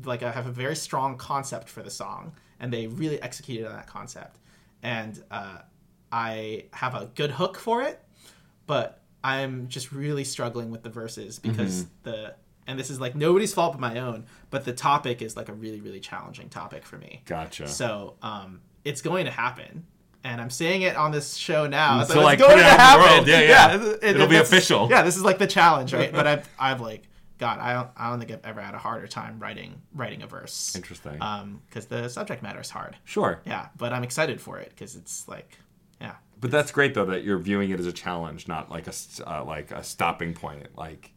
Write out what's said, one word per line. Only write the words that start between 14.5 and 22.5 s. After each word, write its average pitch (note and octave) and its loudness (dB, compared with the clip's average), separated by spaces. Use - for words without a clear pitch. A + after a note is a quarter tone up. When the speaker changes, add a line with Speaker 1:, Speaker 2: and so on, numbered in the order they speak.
Speaker 1:
but C3 -8
the B2+ -8
topic C#3 -2
is, A2 -12
like, A2 -14
a G#2 -16
really, A2 -14
really G2+ -18
challenging - -18
topic - -16
for - -20
me. - -20
Speaker 2:
Gotcha. D#2+ -10
Speaker 1:
So, G#2 -8
um, G2 -14
it's C#3+ -10
going F3+ -4
to - -8
happen. - -10
And A#2+ -10
I'm A#2 -12
saying F3+ -4
it F3+ -2
on D3+ 0
this D3 -8
show D3+ -2
now. C#3 2
Speaker 2:
Mm, - -2
Speaker 1:
So - 0
Speaker 2:
to, D3+ 6
Speaker 1:
it's D3+ 8
Speaker 2:
like, C#3+ 8
Speaker 1:
going C#4 12